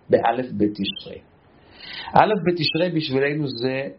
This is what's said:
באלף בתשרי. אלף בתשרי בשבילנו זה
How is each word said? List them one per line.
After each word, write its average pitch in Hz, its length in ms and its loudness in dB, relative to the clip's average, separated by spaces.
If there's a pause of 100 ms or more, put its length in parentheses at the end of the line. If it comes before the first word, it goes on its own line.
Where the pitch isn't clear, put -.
באלף 123 360 2 (120)
בתשרי. 104 640 -4 (920)
אלף 190 300 6
בתשרי 175 500 0
בשבילנו 143 520 0
זה 131 340 -2 (180)